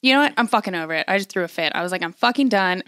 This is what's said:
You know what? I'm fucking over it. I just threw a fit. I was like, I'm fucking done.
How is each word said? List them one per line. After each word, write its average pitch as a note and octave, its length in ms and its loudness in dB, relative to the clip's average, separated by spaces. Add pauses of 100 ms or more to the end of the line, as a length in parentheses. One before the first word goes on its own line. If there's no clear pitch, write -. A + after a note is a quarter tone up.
You C4 140 4
know C#4 60 6
what? D4 160 2
I'm A#3 100 2
fucking G#3 280 0
over D#3+ 200 -6
it. D#3 140 -2
I G3 100 2
just G3+ 120 -4
threw F#3+ 120 -2
a E3+ 60 -4
fit. D#3+ 260 -2
I - 80 -2
was F3+ 80 -4
like, F3+ 120 -4
I'm E3+ 100 -6
fucking B3 360 0
done. F#3+ 400 0